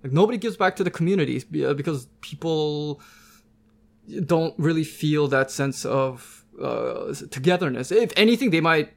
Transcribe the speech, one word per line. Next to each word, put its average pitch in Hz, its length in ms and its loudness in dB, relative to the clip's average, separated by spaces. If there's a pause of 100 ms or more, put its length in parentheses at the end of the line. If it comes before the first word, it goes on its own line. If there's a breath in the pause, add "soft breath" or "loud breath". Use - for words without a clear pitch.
Like, 135 100 -4
nobody 214 240 4
gives 208 200 -4
back 185 200 2
to 190 60 -2
the 175 80 0
communities 156 520 0
be-, 151 220 -4
uh, 135 80 2
because 139 340 -4 (140)
people 151 800 -4 (1200 soft breath)
don't 165 320 2
really 160 260 2
feel 151 440 0
that 131 240 2
sense 139 340 -4
of, 131 600 -2 (160)
uh, 123 460 -4
s-, 143 220 -8
togetherness. 139 600 -2
If 220 240 4
anything, 226 340 4
they 165 120 2
might 156 360 2